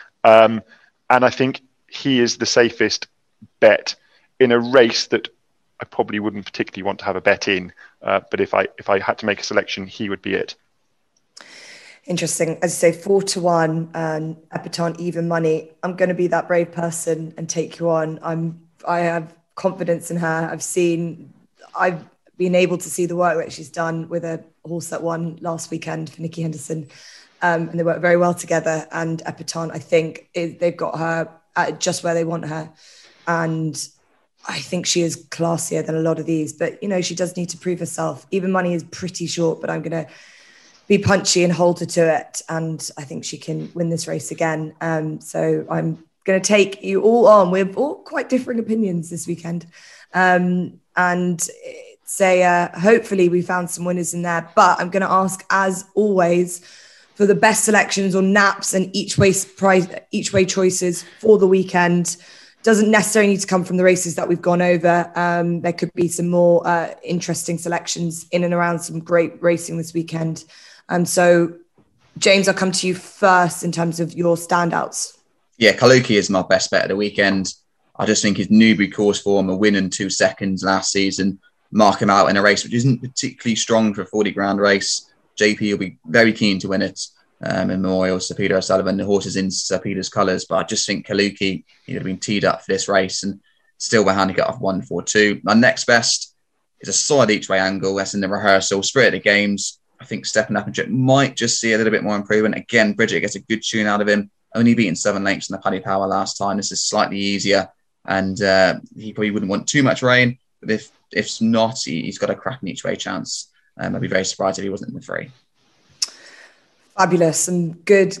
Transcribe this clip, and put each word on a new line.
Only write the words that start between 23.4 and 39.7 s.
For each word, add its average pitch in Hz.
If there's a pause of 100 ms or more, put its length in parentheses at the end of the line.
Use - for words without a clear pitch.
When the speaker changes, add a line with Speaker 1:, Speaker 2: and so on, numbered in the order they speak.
Speaker 2:
she's 156
done 165
with 170
a 165 (220)
horse 160
that 156
won 165
last 165
weekend 160
for -
Nicky 165
Henderson. 160 (520)
Um, 170
and 165
they 170
work 165
very 175
well 175
together. 160
And 165
Epatante, 165
I 160
think, 160
is, 165
they've 175
got 160
her 165 (260)
at 160
just 175
where 170
they 170
want 165
her. 156 (600)
And 160 (680)
I -
think 170
she 175
is 165
classier 165
than 156
a 160
lot 160
of 156
these. 156
But, -
you 202
know, 185
she 175
does 180
need 175
to -
prove 180
herself. 160
Even 190
money 180
is 165
pretty 175
short, 165
but -